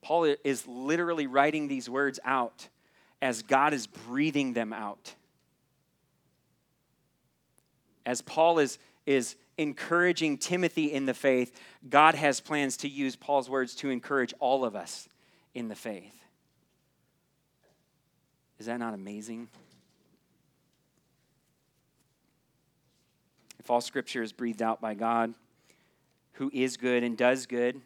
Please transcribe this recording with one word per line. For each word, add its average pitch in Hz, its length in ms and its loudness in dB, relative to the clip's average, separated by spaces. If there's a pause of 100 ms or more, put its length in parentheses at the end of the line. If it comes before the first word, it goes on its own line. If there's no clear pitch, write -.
Paul 165 220 2
i-, 143 180 4
is 135 240 -2
literally 156 580 -2
writing 147 420 2
these 131 220 -6
words 135 340 0
out 127 460 -2 (500)
as 120 220 -2
God 135 320 4
is 117 140 -4
breathing 135 680 -2
them 113 180 -2
out. 107 440 -10 (3000)
As 123 160 -4
Paul 165 380 4
is, 139 180 2 (300)
is 135 280 2 (220)
encouraging 165 800 0
Timothy 165 560 0
in 135 140 -2
the 123 80 0
faith, 127 440 0 (300)
God 151 240 8
has 147 260 2
plans 143 380 -2
to 147 100 -6
use 135 280 -2
Paul's 135 340 -2
words 127 280 -2
to 139 120 -4
encourage 127 500 -2
all 135 240 2
of 110 120 -4
us - 340 -12 (460)
in 120 120 -6
the 107 80 -8
faith. 104 380 -12 (2500)
Is 107 80 -12
that 117 100 -4
not 117 160 -4
amazing? 107 560 -12 (4000)
If - 120 -6
all 120 100 2
Scripture - 420 -4
is 110 80 -6
breathed 117 300 -4
out 113 180 0
by 110 140 -6
God, 113 400 0 (1000)
who 139 200 -6
is 127 240 -2
good 123 260 2
and 120 140 -2
does 123 300 4
good 123 380 -2